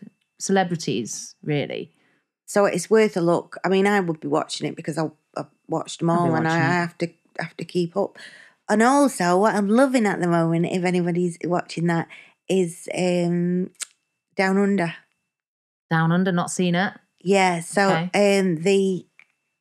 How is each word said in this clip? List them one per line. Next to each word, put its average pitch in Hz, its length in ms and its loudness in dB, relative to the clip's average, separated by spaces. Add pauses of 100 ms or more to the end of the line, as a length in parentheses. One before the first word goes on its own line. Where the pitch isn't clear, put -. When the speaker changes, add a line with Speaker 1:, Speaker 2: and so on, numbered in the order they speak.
(380)
Speaker 1:
celebrities, 170 1040 -4
really. 120 500 -6 (520)
Speaker 2:
So 202 220 0
it's 175 240 -2
worth 214 260 4
a 175 60 -2
look. 170 420 0
I 175 40 -2
mean, 190 180 2
I 202 140 2
would 170 200 -4
be 147 80 -8
watching 147 400 -4
it - 80 -12
because 165 220 -10
I, 156 120 -2 (260)
I 143 80 -8 (240)
watched - 320 -6
them 165 100 0
Speaker 1:
I'd 170 60 2
be 175 40 2
Speaker 2:
all 170 140 0
and 160 120 -2
I, 160 40 0
I 165 40 0
Speaker 1:
watching 165 160 2
it. 180 40 2
Speaker 2:
have 170 240 -2
to, 170 100 -4 (320)
have - 180 -12
to 170 60 -10
keep 170 320 -4
up. - 220 -4 (500)
And 214 140 2
also, 240 560 4
what 202 160 2
I'm 202 140 0
loving 254 380 2
at 190 140 -2
the 180 80 0
moment, 165 380 2
if 180 180 -4
anybody's 175 600 0
watching 170 420 -4
that, 165 220 0 (400)
is, 180 480 -2
um, 175 720 0 (680)
Down 190 220 2
Under. 196 360 0 (960)
Speaker 1:
Down 165 220 2
Under, 185 200 2
not 175 180 -2
seen 180 240 0
it. 185 180 -2 (280)
Speaker 2:
Yeah, 180 400 2
so, 196 300 0
Speaker 1:
Okay. 196 500 2
Speaker 2:
um, 185 220 2
the 190 420 2 (560)